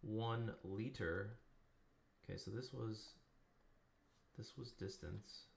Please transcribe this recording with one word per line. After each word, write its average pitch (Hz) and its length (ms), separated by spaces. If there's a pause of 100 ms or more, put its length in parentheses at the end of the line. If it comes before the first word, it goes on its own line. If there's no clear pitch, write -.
One 113 500 (100)
liter. 101 760 (840)
Okay, 95 140
so - 140
this 123 200
was, 113 420 (1200)
this - 180
was 127 140
distance. - 760 (100)